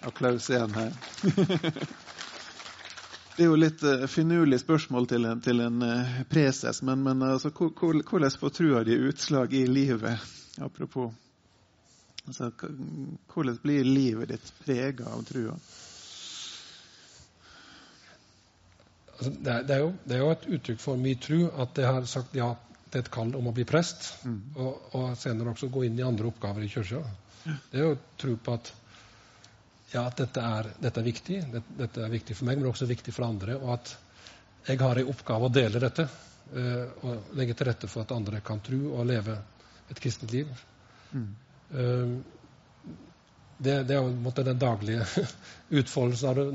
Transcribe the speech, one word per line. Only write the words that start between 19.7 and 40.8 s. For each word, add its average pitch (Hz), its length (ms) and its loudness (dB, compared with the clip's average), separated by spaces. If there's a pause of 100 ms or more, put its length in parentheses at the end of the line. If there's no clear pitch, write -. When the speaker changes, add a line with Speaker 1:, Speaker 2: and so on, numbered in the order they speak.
Speaker 2:
er 135 40 4
jo, 160 200 0
det 123 160 -2
er 127 60 2
jo 156 100 4
et - 160 -4
uttrykk 127 320 -4
for 131 200 -2
min 131 200 0
tro 160 200 2 (140)
at 127 260 -2
jeg 127 80 4
har 131 180 2
sagt 131 300 -6
ja 120 140 0 (360)
til 131 140 -4
et - 120 -6
kall 117 220 -2
om 127 120 -2
å 117 80 -2
bli 120 100 0
prest, - 540 0
Speaker 1:
Mm. 120 200 -6 (140)
Speaker 2:
og, 135 380 -6
og 127 260 -2
senere 117 360 -2
også 127 180 -6
gå 127 140 0
inn 117 140 0
i 127 60 -2
andre 117 240 0
oppgaver 104 360 -4
i 104 40 -4
kirka. 113 340 -4 (360)
Speaker 1:
Ja. 156 240 -6
Speaker 2:
Det - 160 -6
er 143 60 2
jo 156 120 2 (200)
tro 127 200 -2
på 120 180 -4
at, - 160 -8 (1200)
ja, 123 160 -2
at 123 140 -4
dette 131 220 -2
er, 110 280 -2 (100)
dette 120 220 -2
er 113 60 0
viktig, 123 320 -4 (100)
det, 117 140 -6 (120)
dette 123 280 -6
er 110 80 -4
viktig 113 260 -4
for 127 100 -4
meg, 131 120 2
men 131 120 0
også 123 160 -2
viktig 120 280 -4
for 123 120 -2
andre, 110 320 -4
og 123 160 -2
at - 180 -8 (720)
jeg 131 140 0
har 127 220 4
en 131 100 0
oppgave 120 360 -2
å 123 80 2
dele 120 280 6
dette, 139 240 0 (420)
eh, 123 380 -4 (160)
og 120 320 -6
legge 123 200 0
til 135 120 -2
rette 110 240 -2
for 113 120 -4
at 117 120 -4
andre 104 260 -4
kan 104 200 -6
tro 131 280 -2
og 123 200 -2
leve 110 300 0 (520)
et - 120 -14
kristent 117 320 -4
liv. 143 160 -2 (580)